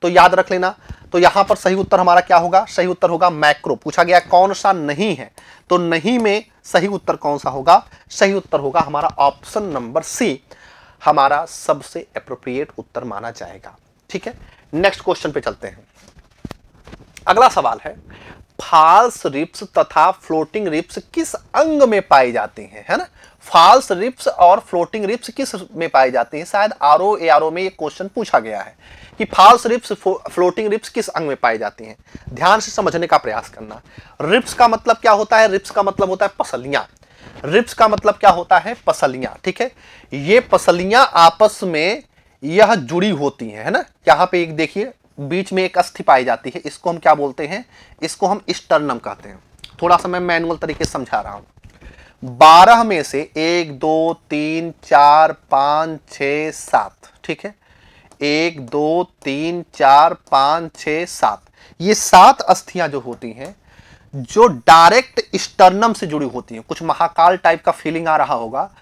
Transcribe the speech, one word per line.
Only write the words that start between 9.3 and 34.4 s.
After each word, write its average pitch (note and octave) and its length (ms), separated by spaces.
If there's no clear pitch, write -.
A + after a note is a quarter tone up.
नंबर C#3 380
सी, F3 380
हमारा D3 440
सबसे - 600
अप्रोप्रिएट C3 640
उत्तर A#2+ 260
माना A2 260
जाएगा, F#2+ 460
ठीक - 160
है? B3 80
नेक्स्ट F#3 320
क्वेश्चन D#3+ 280
पे C#3+ 80
चलते G#2+ 280
हैं। F#2 180
अगला A3 220
सवाल A#2 360
है, - 120
फॉल्स F3 640
रिब्स D3 360
तथा - 320
फ्लोटिंग G3 580
रिब्स D#3+ 300
किस E4 200
अंग D4+ 480
में A3 200
पाई C3 300
जाती G#2+ 320
हैं, G#2 240
है F#3 80
ना? F4 100
फॉल्स G3 460
रिब्स G#3 360
और F#3 320
फ्लोटिंग F#3 440
रिब्स A3+ 240
किस B3+ 260
में E3 160
पाई C3+ 220
जाती B2 280
हैं? E3 60
शायद G#3 280
आरओ, E3+ 340
एआरओ D#3+ 340
में F3 120
ये F#3+ 60
क्वेश्चन F3+ 400
पूछा G3 300
गया G#2+ 220
है - 160
कि A3 40
फॉल्स A3+ 420
रिब्स, A#3 260
फो-, F#3 380
फ्लोटिंग F3+ 380
रिब्स A3 200
किस - 200
अंग D#3 200
में C3+ 80
पाई A2+ 220
जाती A2 260
हैं। A2 120
ध्यान E3+ 320
से - 100
समझने E3+ 360
का D#3+ 120
प्रयास A2 300
करना। A2 320
रिब्स F#3+ 340